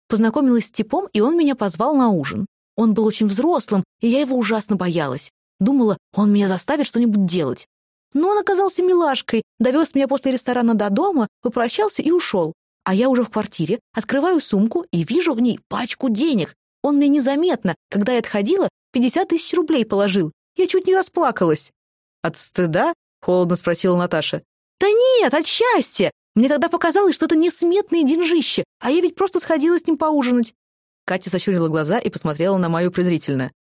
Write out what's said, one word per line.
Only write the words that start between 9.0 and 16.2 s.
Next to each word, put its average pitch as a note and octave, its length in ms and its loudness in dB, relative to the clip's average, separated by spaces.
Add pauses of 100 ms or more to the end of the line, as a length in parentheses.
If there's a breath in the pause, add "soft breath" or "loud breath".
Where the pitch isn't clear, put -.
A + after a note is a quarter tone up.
довез B3+ 340 0
меня C4+ 140 0
после C4+ 240 -2
ресторана B3 420 0
до G#3 160 0
дома, C#4 380 0 (140)
попрощался B3 600 -2
и D#4 100 0
ушел. F#3 420 0 (300)
А F#3+ 120 0
я B3 140 2
уже B3 140 2
в G#3+ 60 -6
квартире, G3+ 500 -4 (140)
открываю D4 460 0
сумку A3+ 520 -2
и E3+ 120 0
вижу D#4 300 0
в A3+ 60 -4
ней A#3+ 280 0
пачку A#3+ 420 -4
денег. A3+ 440 0 (280)